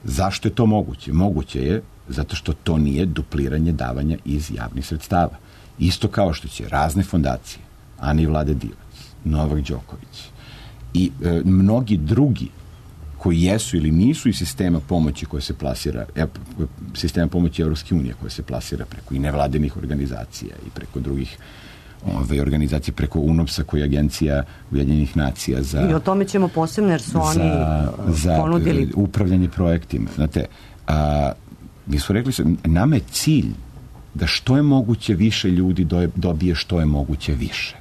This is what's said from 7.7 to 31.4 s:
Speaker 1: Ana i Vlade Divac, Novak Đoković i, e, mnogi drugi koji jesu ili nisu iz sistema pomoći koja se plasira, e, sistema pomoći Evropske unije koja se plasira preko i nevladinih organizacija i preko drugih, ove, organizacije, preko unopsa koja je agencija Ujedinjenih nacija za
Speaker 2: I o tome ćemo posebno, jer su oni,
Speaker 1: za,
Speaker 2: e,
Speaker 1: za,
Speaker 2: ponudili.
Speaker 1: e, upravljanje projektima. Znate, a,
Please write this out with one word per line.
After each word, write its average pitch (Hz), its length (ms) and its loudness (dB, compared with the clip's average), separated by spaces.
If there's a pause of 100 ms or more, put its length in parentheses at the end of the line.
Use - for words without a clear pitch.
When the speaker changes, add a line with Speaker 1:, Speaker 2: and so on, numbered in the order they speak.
Speaker 1:
Ana 76 240 2
i 80 40 4
Vlade 76 280 0
Divac, - 420 -8 (280)
Novak 76 360 0
Đoković - 680 -10 (680)
i, 90 160 4 (140)
e, 85 200 2
mnogi 101 520 4
drugi 117 520 2 (680)
koji 85 240 2
jesu 95 340 2
ili 78 140 2
nisu 117 380 4
iz 98 80 2
sistema 87 440 -2
pomoći 78 460 0
koja 71 140 -6
se - 140 -6
plasira, 60 500 -4 (120)
e, 76 100 0 (680)
sistema 85 320 0
pomoći 87 360 0
Evropske 78 320 -2
unije 64 260 -2
koja - 100 -10
se - 120 -12
plasira - 420 -8
preko - 300 -12
i 67 40 -2
nevladinih 71 580 0
organizacija 64 800 -6 (100)
i - 40 -12
preko - 300 -10
drugih, 67 380 -6 (680)
ove, 69 340 0
organizacije, 73 540 0
preko 80 260 0
unopsa 80 440 2
koja 73 160 0
je 73 40 0
agencija 71 580 2 (280)
Ujedinjenih 71 460 2
nacija 67 460 0
za 71 180 -2 (100)
Speaker 2:
I 156 40 4
o 160 60 2
tome 196 240 2
ćemo 190 240 2
posebno, 165 420 0
jer 160 120 0
su 165 200 -2
oni, 156 120 2
Speaker 1:
za, 78 580 2 (160)
Speaker 2:
e, 85 40 2
Speaker 1:
za, 78 240 4
Speaker 2:
ponudili. 156 460 2
Speaker 1:
e, - 120 0
upravljanje 92 540 2
projektima. 85 640 0
Znate, 73 300 0 (420)
a, 73 460 2 (540)